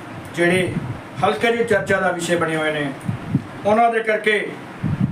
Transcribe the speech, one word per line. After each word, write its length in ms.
ਜਿਹੜੇ 380
ਹਲਕੇ 260
ਦੀ 120
ਚਰਚਾ 360
ਦਾ 120
ਵਿਸ਼ੇ 240
ਬਣੇ 200
ਹੋਏ 160
ਨੇ, 200
ਉਹਨਾਂ 260
ਦੇ 80
ਕਰਕੇ 520